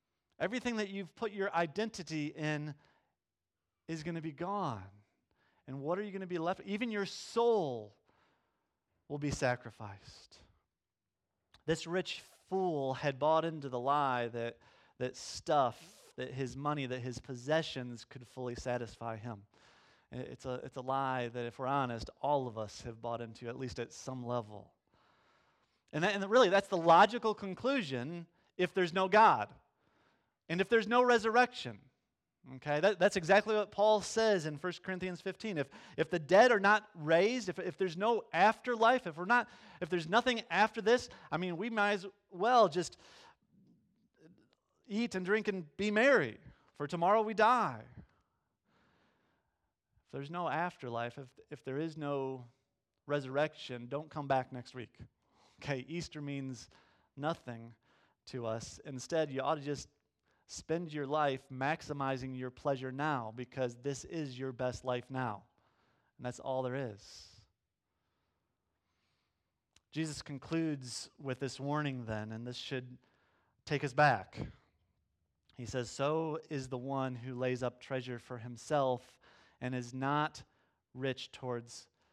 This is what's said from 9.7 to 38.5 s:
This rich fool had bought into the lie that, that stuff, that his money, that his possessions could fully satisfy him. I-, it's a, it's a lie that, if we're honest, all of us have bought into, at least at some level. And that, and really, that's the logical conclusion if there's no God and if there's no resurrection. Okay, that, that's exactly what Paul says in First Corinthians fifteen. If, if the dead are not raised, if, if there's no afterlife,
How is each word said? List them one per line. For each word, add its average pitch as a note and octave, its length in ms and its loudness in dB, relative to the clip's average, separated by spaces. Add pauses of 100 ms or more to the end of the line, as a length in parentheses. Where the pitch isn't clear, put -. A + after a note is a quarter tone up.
This D#3+ 200 0
rich F3 380 -4 (260)
fool D#3 460 0
had C3 240 -2
bought D#3+ 260 4
into D3+ 240 -6
the B2 100 -4
lie B2+ 500 2
that, A#2 280 -6 (400)
that B2+ 180 -4
stuff, - 640 0 (380)
that B2+ 160 -8
his C3 260 -6
money, C#3+ 300 -2
that B2+ 120 -4
his A#2+ 200 -8
possessions B2+ 920 -4
could B2 180 -18
fully B2 280 -8
satisfy A#2 600 -6
him. G#2+ 260 -12 (680)
I-, B2+ 60 -10
it's B2+ 280 -12
a, B2+ 180 -6
it's C3+ 140 -12
a C3 40 -6
lie C3 460 -2
that, A#2+ 180 -8
if A#2 140 -10
we're C3 80 -4
honest, B2+ 420 -2 (120)
all C#3 260 0
of A2 100 -8
us G#2+ 280 -8
have A2+ 180 -12
bought A#2 180 -4
into, A#2 280 -10
at B2+ 100 -8
least B2+ 180 -8
at A#2+ 160 -8
some C3 320 -8
level. G#2+ 460 -6 (1200)
And D#3 100 0
that, G3 120 2
and G3 120 -2
really, B3 220 8
that's G3 200 4
the F#3+ 80 0
logical G3+ 580 6
conclusion F3 880 -4 (320)
if - 160 0
there's F3 200 0
no F#3+ 140 2
God F3+ 400 6 (1000)
and F3 140 0
if F#3 80 -2
there's A3 180 4
no A#3+ 160 4
resurrection. A#3 760 4 (800)
Okay, D3 240 0
that, F#3 200 4
that's F#3+ 180 4
exactly G3 360 4
what G#3+ 160 0
Paul G#3+ 320 4
says G#3 460 2
in D3+ 100 -4
First F3 240 -6
Corinthians F#3 400 -6
fifteen. F#3+ 360 -6
If, C#3 120 0 (280)
if D#3+ 120 0
the F3+ 80 0
dead F#3 340 10
are G#3 80 6
not G3+ 360 6
raised, F3+ 540 4
if, F3 100 -6
if F3+ 180 -6
there's F3 200 -2
no G#3+ 260 2 (100)
afterlife, A3+ 720 4